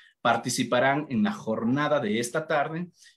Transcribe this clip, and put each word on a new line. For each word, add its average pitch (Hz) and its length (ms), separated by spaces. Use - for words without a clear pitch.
participarán 127 880
en 113 140
la 104 100
jornada 135 640
de 113 220
esta 151 260
tarde. 160 420